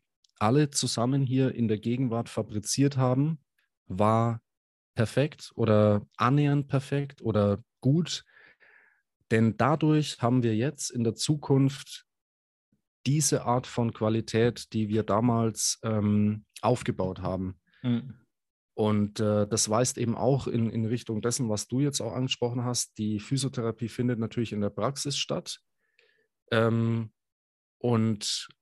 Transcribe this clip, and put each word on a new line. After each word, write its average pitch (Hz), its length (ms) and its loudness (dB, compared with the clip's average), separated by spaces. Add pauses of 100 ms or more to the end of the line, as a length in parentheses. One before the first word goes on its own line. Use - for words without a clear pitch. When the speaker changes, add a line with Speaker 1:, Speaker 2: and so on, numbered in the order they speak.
(380)
Speaker 1:
alle 139 320 2
zusammen 127 520 0
hier 131 320 0
in 117 140 0
der 107 100 0
Gegenwart 117 500 -2
fabriziert 113 680 -2
haben, 131 440 2 (460)
war 113 540 2 (560)
perfekt - 580 -2
oder 107 520 4 (100)
annähernd 143 520 2
perfekt 139 540 -4
oder 104 400 2 (180)
gut. 147 440 0 (1040)
Denn 113 260 4
dadurch 151 640 2
haben 123 220 2
wir 110 140 0
jetzt 135 340 -4
in 120 140 -2
der 113 100 0
Zukunft 139 920 -2 (1040)
diese 143 380 2
Art 123 220 0
von 117 260 -2
Qualität, 110 800 0
die 110 160 -2
wir 107 140 0
damals, 113 800 0
ähm, 104 640 0 (160)
aufgebaut 104 640 -2
haben. 92 380 -4 (220)
Speaker 2:
Mhm. 120 320 -4 (600)
Speaker 1:
Und, 107 460 0
äh, 104 260 2
das 104 220 0
weist 117 300 0
eben 117 180 -2
auch 127 300 0
in, 113 240 0
in 113 160 -2
Richtung 113 360 -4
dessen, 120 260 -2
was 107 200 -4
du 127 120 -2
jetzt 143 200 -2
auch 110 140 -6
angesprochen 123 500 -2
hast. - 340 -4
Die 107 220 -2
Physiotherapie 120 680 -4
findet 123 300 -2
natürlich 113 340 -4
in 104 80 -4
der 101 100 -2
Praxis 139 460 -4
statt, - 440 -6 (920)
ähm, 113 640 0 (640)
und, 113 680 0 (140)